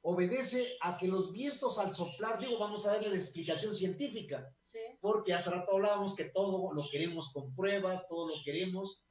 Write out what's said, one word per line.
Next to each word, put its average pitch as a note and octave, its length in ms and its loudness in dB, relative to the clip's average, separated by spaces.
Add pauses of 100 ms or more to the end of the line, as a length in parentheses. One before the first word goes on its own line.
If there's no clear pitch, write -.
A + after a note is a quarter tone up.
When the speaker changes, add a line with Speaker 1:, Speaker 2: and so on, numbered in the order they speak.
Speaker 1:
obedece A#3+ 760 2
a F3+ 160 0
que F#3 120 2
los F#3 220 2
vientos A#3 480 -2
al F#3+ 160 2
soplar, A3 440 -2
digo, A#3+ 200 0
vamos G#3 280 0
a G3+ 80 4
darle G#3+ 160 2
la F#3+ 60 2
explicación G#3+ 600 -2
científica, E3+ 800 -2
Speaker 2:
Sí. - 220 -16 (220)
Speaker 1:
porque G3 340 2
hace F3 160 0
rato F3+ 240 0
hablábamos G3+ 420 4
que - 140 -4
todo F#3+ 420 2
lo D3 160 -2
queremos D#3+ 460 -2
con C3 200 -8
pruebas, F#3 520 0
todo E3 220 -4
lo D#3 140 -4
queremos F#3 680 -4